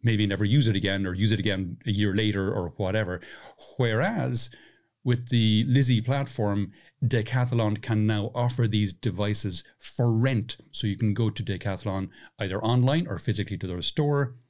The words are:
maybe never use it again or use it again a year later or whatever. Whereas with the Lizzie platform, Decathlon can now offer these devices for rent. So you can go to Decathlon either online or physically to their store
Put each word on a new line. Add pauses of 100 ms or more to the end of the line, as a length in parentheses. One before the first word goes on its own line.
maybe
never
use
it
again
or
use
it
again
a
year
later
or
whatever. (560)
Whereas (540)
with
the
Lizzie
platform, (300)
Decathlon
can
now
offer
these
devices (140)
for
rent. (160)
So
you
can
go
to
Decathlon (280)
either
online
or
physically
to
their
store (160)